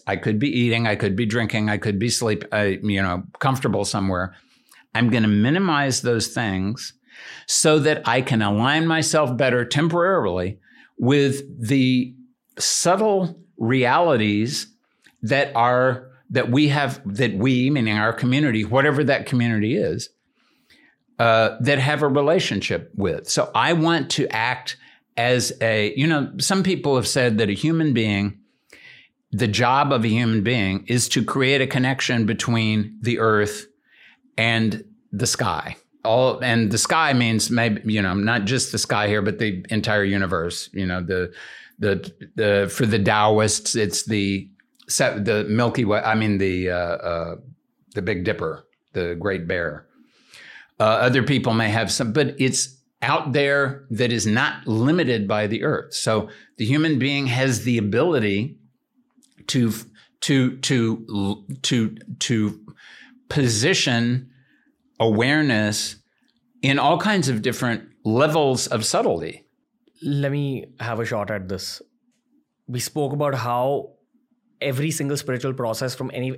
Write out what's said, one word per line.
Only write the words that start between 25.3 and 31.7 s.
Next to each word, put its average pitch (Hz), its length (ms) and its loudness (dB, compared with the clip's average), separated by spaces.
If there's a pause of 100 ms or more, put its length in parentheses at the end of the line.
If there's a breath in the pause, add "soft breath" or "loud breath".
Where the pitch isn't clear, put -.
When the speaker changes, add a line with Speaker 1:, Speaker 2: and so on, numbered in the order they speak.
Speaker 1:
a, 107 360 0
you 139 100 0
know, 151 320 -2
some 190 240 0
people 147 340 0
have 120 120 0
said 120 300 2
that 110 100 2
a 101 60 0
human 156 400 0
being, 104 440 0 (920 loud breath)
the 113 180 0
job 127 440 2
of 117 120 2
a 117 40 2
human 113 340 2
being 98 440 0
is 120 240 0
to 120 140 2
create 135 360 2
a 131 60 2
connection 127 600 0